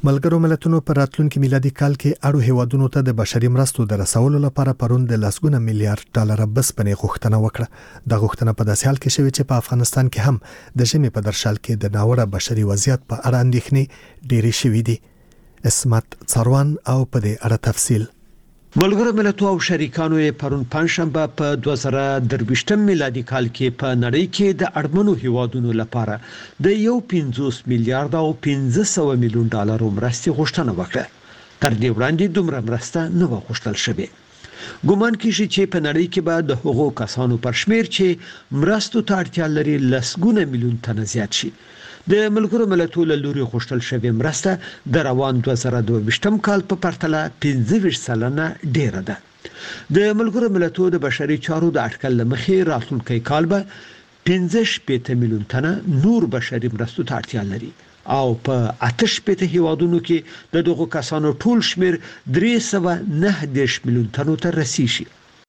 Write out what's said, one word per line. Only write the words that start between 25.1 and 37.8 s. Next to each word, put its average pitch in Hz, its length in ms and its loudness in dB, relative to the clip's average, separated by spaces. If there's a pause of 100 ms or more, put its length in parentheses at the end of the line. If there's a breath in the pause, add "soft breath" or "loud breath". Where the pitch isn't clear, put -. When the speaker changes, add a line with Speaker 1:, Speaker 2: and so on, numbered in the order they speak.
Speaker 2:
هیوادونو 120 480 0
لپاره 113 440 -2 (480 loud breath)
د 202 220 4
یو 240 100 2 (160)
پنځوس 139 480 -2 (140)
میلیارد 131 420 0
او 160 300 0
پنځه 139 380 2 (100)
سوه 143 320 2
میلیون 113 220 0
ډالرو 110 500 0
مرستې 120 320 -2 (100)
غوښتنه 156 400 -2
وکړه. 135 260 -6 (540 loud breath)
تر 139 140 2
دې 113 240 0
وړاندې 160 400 0
دومره 160 240 0
مرسته 120 480 -4
نه 175 160 2
وه 117 240 -4
غوښتل 117 340 -6
شوې. 104 240 -4 (800 loud breath)
ګومان 220 340 4
کیږي 214 320 0
چې 196 80 2 (120)
په 180 60 0
نړۍ 156 340 0
کې 190 80 0
به 165 200 0
د 147 100 -2 (140)
هغو 143 240 0
کسانو 123 480 -2
پر 120 140 -4
شمیر 220 340 0